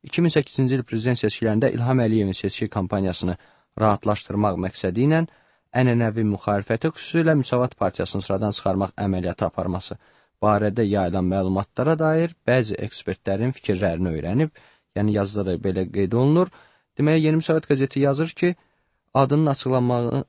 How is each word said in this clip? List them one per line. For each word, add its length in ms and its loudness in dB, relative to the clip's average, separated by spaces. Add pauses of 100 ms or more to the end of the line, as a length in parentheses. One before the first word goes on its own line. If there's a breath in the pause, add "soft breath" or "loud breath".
iki 220 -2
min 100 2
səkkizinci 460 0
il 20 -6
prezident 380 -2
seçkilərində 560 2
İlham 260 2
Əliyevin 320 2
seçki 340 -4
kampaniyasını 680 -2 (420 soft breath)
rahatlaşdırmaq 880 0
məqsədi 400 -2
ilə 160 2 (560 soft breath)
ənənəvi 540 2
müxalifəti, 640 -2
xüsusilə 420 0
Müsavat 400 0
Partiyasını 480 -2
sıradan 320 0
çıxarmaq 400 -2
əməliyyatı 480 -2
aparması 480 -4 (480 soft breath)
barədə 400 2
yayılan 480 0
məlumatlara 720 0
dair 320 0 (140)
bəzi 340 2
ekspertlərin 720 -4
fikirlərini 560 -2
öyrənib, 400 -2 (480 soft breath)
yəni 220 0
yazıda 260 -2
da 100 -2 (120)
belə 180 -2
qeyd 320 0
olunur. 320 4 (480 soft breath)
Demək, 240 2
Yeni 160 2
Müsavat 320 -2
qəzeti 320 0
yazır 400 0
ki, 120 2 (600)
adının 380 4
açıqlanmağını 760 0